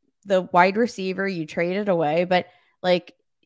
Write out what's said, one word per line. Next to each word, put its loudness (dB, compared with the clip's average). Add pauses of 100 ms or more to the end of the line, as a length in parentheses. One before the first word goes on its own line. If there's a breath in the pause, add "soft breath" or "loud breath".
(260)
the 2 (100)
wide 4
receiver -2
you -6
traded -4
away. 0
But, 0 (360 soft breath)
like, -2 (320)